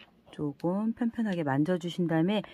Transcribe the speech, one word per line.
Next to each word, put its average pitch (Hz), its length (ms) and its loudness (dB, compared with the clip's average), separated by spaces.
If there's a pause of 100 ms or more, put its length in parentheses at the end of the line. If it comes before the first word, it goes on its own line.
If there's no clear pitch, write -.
(320)
조금 175 600 -2
편편하게 220 520 -2
만져주신 165 640 0
다음에 170 340 2 (120)